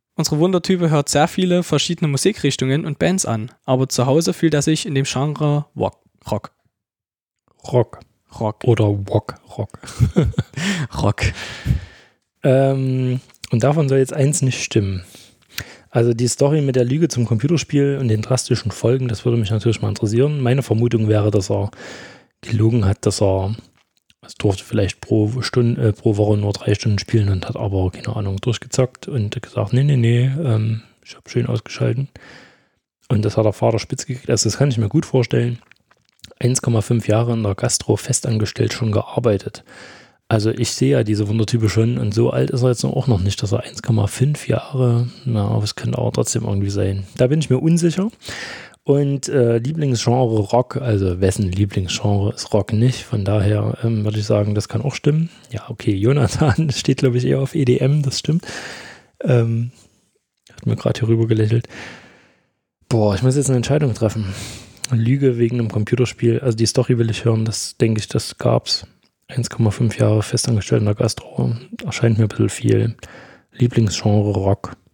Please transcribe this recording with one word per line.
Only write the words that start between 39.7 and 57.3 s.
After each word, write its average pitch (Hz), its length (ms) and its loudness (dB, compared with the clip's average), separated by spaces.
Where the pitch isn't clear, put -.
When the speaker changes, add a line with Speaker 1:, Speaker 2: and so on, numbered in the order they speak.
Speaker 2:
Also 110 200 2
ich 113 220 -2
sehe 135 200 0
ja 131 120 2
diese 104 240 0
Wundertype 110 420 0
schon 117 300 0
und 107 140 -2
so 120 180 2
alt 127 180 0
ist 123 140 -2
er 127 60 4
jetzt 120 160 0
auch 135 220 -2
noch 110 120 4
nicht, 101 240 -2
dass 95 80 -4
er - 80 0
eins - 240 -12
Komma 107 240 2
fünf 143 400 -2
Jahre, 120 600 0
na, 107 240 0
aber 107 140 0
es 107 120 -6
könnte 120 240 -4
auch 117 120 -2
trotzdem 120 340 -2
irgendwie 98 260 -2
sein. 98 340 -2
Da 127 100 4
bin 151 120 0
ich 147 120 0
mir 131 80 2
unsicher. 170 500 2
Und, 139 440 0
äh, 117 320 2
Lieblingsgenre 127 800 0
Rock, 117 380 0
also 98 440 0
wessen 95 300 2
Lieblingsgenre 101 800 0
ist - 180 -12
Rock 104 220 0
nicht? 120 300 2
Von 104 220 -4
daher, 104 580 0
ähm, 110 220 0
würde 107 120 -2
ich 104 80 -2
sagen, 104 300 2
das 104 140 -2
kann 107 120 -4
auch 143 140 -4
stimmen. 160 340 0
Ja, - 180 -10
okay, 110 240 -4
Jonathan 139 800 2
<laughs> - 20 0
steht, - 260 -2
glaub 127 140 2
ich, 123 120 0
eher 135 160 2